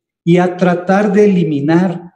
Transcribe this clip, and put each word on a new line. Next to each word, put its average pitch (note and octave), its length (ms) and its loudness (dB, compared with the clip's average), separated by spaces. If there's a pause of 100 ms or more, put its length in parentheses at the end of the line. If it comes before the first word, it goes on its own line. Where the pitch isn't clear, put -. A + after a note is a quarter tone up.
(240)
y E3+ 140 2
a F3 180 -2
tratar F#3+ 560 0
de G#3 140 4
eliminar E3+ 880 -2